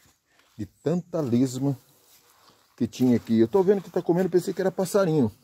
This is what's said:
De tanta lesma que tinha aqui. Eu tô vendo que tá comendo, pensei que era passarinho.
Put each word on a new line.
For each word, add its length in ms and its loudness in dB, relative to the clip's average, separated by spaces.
De 80 -10
tanta 540 -6
lesma 580 -2
que 120 -4
tinha 280 0
aqui. 240 0
Eu 80 4
tô 160 2
vendo 180 2
que 80 -16
tá 120 -4
comendo, 280 0
pensei 240 -2
que 80 -6
era 100 -2
passarinho. 600 0